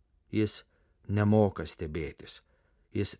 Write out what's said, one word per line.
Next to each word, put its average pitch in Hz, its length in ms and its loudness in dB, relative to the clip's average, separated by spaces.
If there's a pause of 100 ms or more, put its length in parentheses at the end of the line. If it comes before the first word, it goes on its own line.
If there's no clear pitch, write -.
(280)
Jis 107 380 -2 (420)
nemoka 104 600 4
stebėtis. - 760 -8 (540)
Jis 101 240 -2